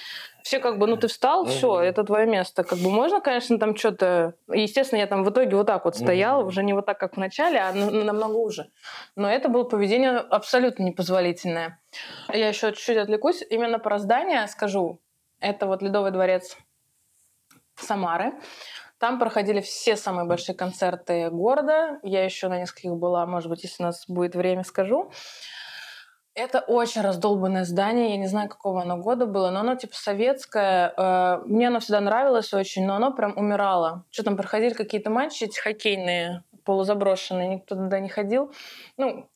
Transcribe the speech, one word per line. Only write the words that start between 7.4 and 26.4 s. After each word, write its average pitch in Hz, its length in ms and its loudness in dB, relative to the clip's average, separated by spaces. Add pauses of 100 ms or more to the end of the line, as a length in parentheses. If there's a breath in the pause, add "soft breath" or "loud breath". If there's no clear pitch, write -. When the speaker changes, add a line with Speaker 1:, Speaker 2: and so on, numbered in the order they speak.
Speaker 1:
а 185 140 0
на-, 202 180 0 (140)
намного 214 320 0
уже. 208 320 -2 (480 loud breath)
Но 202 120 0
это 269 200 2
было 240 160 4
поведение 240 540 2
абсолютно 226 680 2
непозволительное. 175 960 -2 (520 loud breath)
Я 214 160 2
ещё 208 220 -2
чуть-чуть 226 280 0
отвлекусь. 214 520 0
Именно 226 300 0
про 208 180 0
здание 240 500 2
скажу. 190 520 -4 (400)
Это 202 260 -2
вот 190 160 -2
Ледовый 196 300 0
дворец 185 440 0 (1200)
Самары. 196 580 -2 (640 loud breath)
Там 247 200 0
проходили 214 420 0
все 208 360 0
самые 180 300 -4
большие 175 280 -2
концерты 175 760 -2
города. 285 760 2
Я 190 200 0
ещё 185 240 -4
на 180 120 -2
нескольких 180 360 -8
была, 175 300 0
может 175 240 -4
быть, 170 140 -8
если 180 180 -8
у 175 40 0
нас 170 220 -6
будет 175 280 -2
время, 180 280 0
скажу. 226 460 -2 (1300 loud breath)
Это 247 240 0